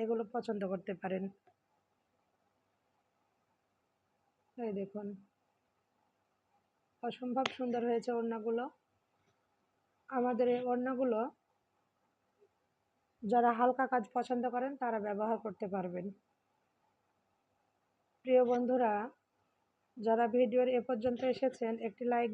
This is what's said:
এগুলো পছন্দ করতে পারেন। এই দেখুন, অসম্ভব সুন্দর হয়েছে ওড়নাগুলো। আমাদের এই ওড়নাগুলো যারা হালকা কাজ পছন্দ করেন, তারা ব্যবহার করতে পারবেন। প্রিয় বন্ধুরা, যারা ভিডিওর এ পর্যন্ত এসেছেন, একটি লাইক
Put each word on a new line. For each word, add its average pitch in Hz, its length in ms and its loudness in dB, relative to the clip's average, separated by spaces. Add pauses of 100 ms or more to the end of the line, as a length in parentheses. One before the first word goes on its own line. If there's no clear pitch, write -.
এগুলো 226 200 0 (120)
পছন্দ 226 280 -4 (100)
করতে 190 280 -6
পারেন। 190 240 -4 (3250)
এই 233 220 -4
দেখুন, 202 280 -8 (2000)
অসম্ভব 247 440 -2 (120)
সুন্দর 240 300 -2
হয়েছে 233 240 0
ওড়নাগুলো। 226 520 -2 (1400)
আমাদের 247 460 0
এই 247 60 -2 (100)
ওড়নাগুলো 247 500 0 (2000)
যারা 240 360 4
হালকা 254 340 2
কাজ 240 120 0 (120)
পছন্দ 247 280 -2 (100)
করেন, 262 180 -4 (100)
তারা 226 240 -2
ব্যবহার 214 380 -2
করতে 214 300 -8
পারবেন। 180 320 -4 (2250)
প্রিয় 254 280 6
বন্ধুরা, 247 420 2 (1040)
যারা 226 280 4 (120)
ভিডিওর 247 320 4 (100)
এ - 100 4
পর্যন্ত 240 320 -2 (140)
এসেছেন, 247 380 -2 (140)
একটি 208 160 -8 (100)
লাইক 240 220 2